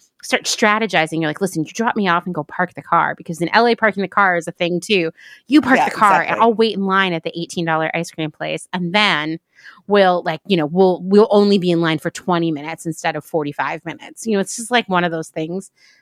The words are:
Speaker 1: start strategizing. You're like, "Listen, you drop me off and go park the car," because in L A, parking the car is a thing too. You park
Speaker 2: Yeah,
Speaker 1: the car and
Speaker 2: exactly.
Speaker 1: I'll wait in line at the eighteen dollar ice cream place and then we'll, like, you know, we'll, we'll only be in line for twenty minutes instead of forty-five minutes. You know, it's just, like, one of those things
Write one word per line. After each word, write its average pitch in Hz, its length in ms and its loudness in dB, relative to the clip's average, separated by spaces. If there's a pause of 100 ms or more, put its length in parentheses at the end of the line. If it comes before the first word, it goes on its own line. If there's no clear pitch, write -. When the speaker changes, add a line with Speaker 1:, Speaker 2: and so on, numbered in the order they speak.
(220)
Speaker 1:
start - 220 -4
strategizing. 190 760 0
You're 160 80 0
like, 156 140 -6
"Listen, 180 220 -2
you - 80 -16
drop 226 240 -2
me 202 120 0
off 175 180 0
and 180 80 -6
go 156 100 -6
park - 300 -4
the - 80 -16
car," 156 320 0
because - 280 -10
in 165 80 -2
L 233 180 4
A, 233 80 2
parking 202 260 -2
the 180 60 -4
car 190 280 2
is 170 120 -4
a 165 40 -10
thing 175 280 -2
too. 175 320 0 (340)
You 277 140 4
park 247 160 2
Speaker 2:
Yeah, 151 140 4
Speaker 1:
the - 40 -10
car 202 200 4
and 175 100 4
Speaker 2:
exactly. - 180 0
Speaker 1:
I'll 233 120 4
wait 220 200 0
in 196 120 -2
line 190 260 2
at 165 120 -4
the - 140 -8
eighteen 170 280 -6
dollar 160 280 0
ice 170 160 -4
cream 156 220 -6
place 156 400 -8
and 180 220 -4
then 165 440 0 (480)
we'll, 185 380 4
like, 160 220 -4
you 196 100 0
know, 151 100 0
we'll, 180 360 2
we'll 202 280 4
only 202 280 4
be 175 120 0
in 170 120 2
line 160 160 0
for 170 120 -6
twenty 170 400 -2
minutes 156 360 -8
instead 160 300 -4
of 147 80 -10
forty-five 151 600 -4
minutes. - 420 -14
You 220 80 0
know, 196 60 2
it's - 160 -6
just, 233 140 -10
like, 240 180 0
one 175 160 0
of 170 80 -2
those 160 160 -8
things 170 420 -8 (320)